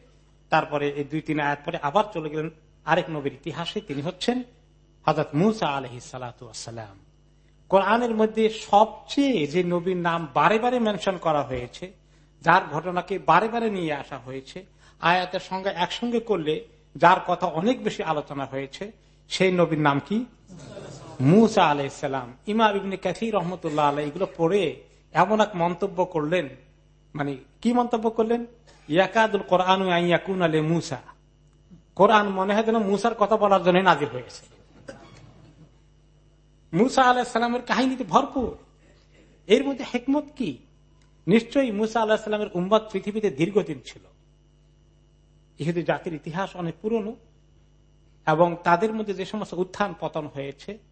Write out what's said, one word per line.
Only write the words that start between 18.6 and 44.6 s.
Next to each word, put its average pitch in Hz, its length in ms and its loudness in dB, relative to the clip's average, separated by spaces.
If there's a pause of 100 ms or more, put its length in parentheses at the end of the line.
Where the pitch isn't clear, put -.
সেই 185 240 2
নবীর 165 260 2
নাম 143 300 4
কি? 226 160 -2 (960)
মূসা 185 440 6
আলাইহিস 143 280 2
সালাম। 131 440 -8 (100)
ইমাম 214 300 2
ইবনে 190 200 -6
কাসির 196 380 -4
রহমতুল্লাহ 165 540 0
আলাইহি 147 220 -2
এগুলো 143 160 -4 (100)
পড়ে 165 460 0 (300)
এমন 202 280 4
এক 208 140 2
মন্তব্য 175 500 -2
করলেন, 160 440 -2 (680)
মানে 143 220 -4 (240)
কি 233 120 0
মন্তব্য 233 380 0
করলেন? 233 360 -2 (420)
ইয়াকাদুল 190 540 2
কোরআন 185 460 2
আন 175 160 2
ইয়াকুনা 175 440 2
লি 156 120 2
মূসা, 139 420 -2 (920)
কোরআন 208 340 6
মনে 190 260 0
হয় 220 80 2
যেন 226 160 2
মূসার 208 360 0
কথা 214 220 2
বলার 196 260 4
জন্য 180 160 4
নাজিল 160 300 4
হয়েছে। - 500 -16 (2250)
মূসা 262 300 4
আলাইহিস 247 260 4
সালামের 240 340 0
কাহিনীতে 247 420 0
ভরপুর, 240 520 0 (880)
এর 254 180 4
মধ্যে 277 280 -6
হিকমত 277 320 0 (120)
কি? 160 220 -4 (680)
নিশ্চয়ই 226 440 2
মূসা 220 300 -2
আলাইহিস 214 240 2
সালামের 214 300 -4
উম্মত 208 380 0
পৃথিবীতে 202 380 -2
দীর্ঘদিন 160 540 -2
ছিল, - 180 -20 (1600)